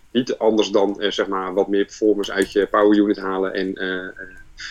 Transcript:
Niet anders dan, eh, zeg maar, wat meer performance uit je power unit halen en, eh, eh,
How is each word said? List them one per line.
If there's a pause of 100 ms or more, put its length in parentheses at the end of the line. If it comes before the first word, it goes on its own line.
(100)
Niet
anders
dan,
eh,
zeg
maar,
wat
meer
performance
uit
je
power
unit
halen
en,
eh,
eh, (580)